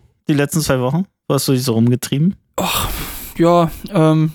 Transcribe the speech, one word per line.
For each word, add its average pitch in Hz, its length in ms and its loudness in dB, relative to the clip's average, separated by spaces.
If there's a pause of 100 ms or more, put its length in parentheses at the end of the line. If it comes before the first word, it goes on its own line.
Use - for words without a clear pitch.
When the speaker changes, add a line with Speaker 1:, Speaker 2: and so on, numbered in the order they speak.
(260)
Speaker 1:
die 156 80 2
letzten 143 280 0
zwei 135 180 0
Wochen? 139 240 0 (240)
Wo 147 60 0
hast 135 120 -2
du 139 60 2
dich 127 100 0
so 123 120 0
rumgetrieben? 123 600 0 (240)
Speaker 2:
Och, - 300 -2 (480)
ja, 170 340 4 (220)
ähm, 156 420 2